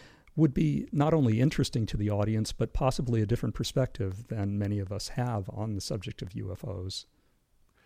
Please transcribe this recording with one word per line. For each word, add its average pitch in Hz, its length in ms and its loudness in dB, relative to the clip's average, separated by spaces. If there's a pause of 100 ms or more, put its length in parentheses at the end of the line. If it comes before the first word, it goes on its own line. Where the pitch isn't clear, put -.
(360)
would 151 180 6
be 147 380 2
not 147 200 4
only 120 280 4
interesting 127 460 2
to - 100 -4
the 104 140 2
audience, 104 420 0
but - 200 -2
possibly 123 480 2
a 107 60 2
different 117 280 0
perspective 101 760 -2
than 101 300 -2
many 104 200 0
of 95 120 -4
us 98 180 -6
have 117 440 -4
on 107 220 -4
the 101 60 -4
subject - 420 -6
of 90 100 -10
U 104 180 -8
F 98 140 -10
Os. 92 420 -8 (800)